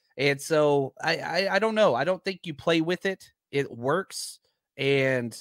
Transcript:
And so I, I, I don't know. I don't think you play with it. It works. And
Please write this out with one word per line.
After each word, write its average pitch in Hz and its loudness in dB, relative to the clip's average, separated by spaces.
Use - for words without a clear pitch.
And 139 0
so 147 2
I, 160 -2
I, 180 -2
I 196 2
don't 220 0
know. 196 6
I 123 2
don't 180 -2
think 196 -6
you 165 -8
play 165 2
with 175 -2
it. 190 -6
It 139 0
works. 135 -4
And 135 0